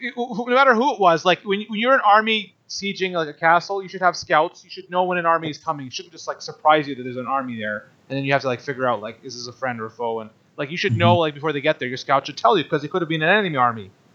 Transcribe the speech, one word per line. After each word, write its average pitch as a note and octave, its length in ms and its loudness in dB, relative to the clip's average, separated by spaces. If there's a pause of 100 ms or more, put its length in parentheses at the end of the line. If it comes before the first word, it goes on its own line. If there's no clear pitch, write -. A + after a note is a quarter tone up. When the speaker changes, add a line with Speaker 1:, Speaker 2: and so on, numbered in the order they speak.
(160)
Speaker 1:
wh-, A#3+ 200 -8
wh-, A#3+ 120 -6
no B3 60 2
matter C4+ 200 6
who B3+ 200 2
it G3 40 -8
was, E3+ 280 4
like, F3+ 180 4
when, G3+ 240 -2
when G#3+ 100 -6
you're B3 160 4
an C4 100 4
army G#3+ 500 4 (140)
sieging, F#3+ 440 -6
like, D#3+ 160 -2
a D3+ 60 -12
castle, F3 480 2
you F#3 60 -16
should F#3 140 -14
have F3 140 2
scouts. - 480 0
You F3+ 60 -20
should - 200 -18
know F3+ 140 0
when F3+ 140 -2
an E3+ 80 -2
army E3 240 2
is C#3+ 80 -10
coming. D3 300 -6
It B2 40 -14
shouldn't - 200 -14
just, D#3 140 -16
like, D3 140 -8
surprise D3+ 480 2
you C#3+ 80 -6
that B2 60 -12
there's B2 160 -8
an B2 80 -8
army B2+ 340 -4
there, G#2+ 280 -8 (200)
and C3+ 80 -6
then C#3 80 -4
you C#3 80 0
have C#3 100 2
to, C3+ 60 -4
like, A#2+ 120 -4
figure C3 280 -4
out, A2+ 140 -2
like, A2 200 -14
is A#2+ 140 -16
this A#2+ 100 -14
a B2 100 -14
friend B2 240 -6
or A2 60 -6
a A2 40 -12
foe? A2+ 300 -6
And, A2 100 -14 (260)
like, C#3+ 160 -8
you F3 40 -8
should F#3+ 160 -2
Speaker 2:
Mm-hmm. A2+ 80 0
Speaker 1:
know, F3 180 4
like, D#3 160 0
before D3 180 -6
they C#3+ 80 -4
get D3+ 180 0
there, B2+ 80 -6
your B2+ 120 -8
scout C#3 280 0
should D3 120 -10
tell A3+ 200 4
you, C#3 60 0
'cause D3 180 -2
it D3 80 -10
could F#3 120 -2
have D#3 60 -4
been D#3+ 140 -2
an D#3+ 60 2
enemy F#3+ 280 2
army A2+ 340 0 (240)